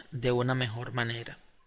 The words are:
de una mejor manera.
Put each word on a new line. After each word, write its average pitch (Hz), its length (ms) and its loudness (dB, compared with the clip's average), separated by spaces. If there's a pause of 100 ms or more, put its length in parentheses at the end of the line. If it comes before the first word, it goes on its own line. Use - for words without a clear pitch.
(100)
de 123 220 2
una 123 220 4
mejor 120 380 -2
manera. 117 460 -4 (280)